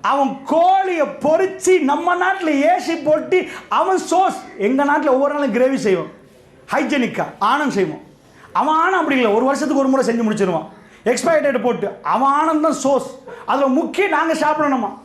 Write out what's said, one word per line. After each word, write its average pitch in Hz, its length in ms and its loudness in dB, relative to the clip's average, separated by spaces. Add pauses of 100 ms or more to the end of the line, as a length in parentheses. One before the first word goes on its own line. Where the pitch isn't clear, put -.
(100)
அவன் 269 200 0 (200)
கோழியை 349 560 2 (180)
பொரிச்சு 370 480 2 (180)
நம்ம 339 320 0
நாட்டுல 370 280 0 (220)
ஏசி 339 220 -2 (120)
போட்டு 302 320 2 (400)
அவன் 370 220 0 (100)
சோஸ். 370 300 0 (260)
எங்க 269 240 2
நாட்டுல 294 240 2
ஒவ்வொரு 285 200 0
நாளும் 277 220 -2
கிரேவி 254 300 -2
செய்வோம், 180 240 0 (640)
ஹைஜெனிக்கா 247 540 -2 (240)
ஆனம் 277 260 0
செய்வோம். 175 260 -2 (560)
அவன் 302 240 2
ஆனம் 359 180 2
அப்படி 285 180 0
இல்ல, 233 180 2
ஒரு 233 120 2
வருஷத்துக்கு 277 340 0
ஒரு 262 100 2
முறை 262 140 2
செஞ்சு 233 200 0
முடிச்சிருவான், 190 420 -2 (420)
எக்ஸ்பைரி 311 340 2
டேட் 269 220 0
போட்டு. 208 220 -2 (240)
அவன் 262 280 2
ஆனம் 311 260 0
தான் 302 180 0
சோஸ், 269 240 0 (420)
அதுல 269 180 2 (100)
முக்கிய 339 280 0 (100)
நாங்க 320 180 0 (100)
சாப்பிடணுமா? 285 460 0 (140)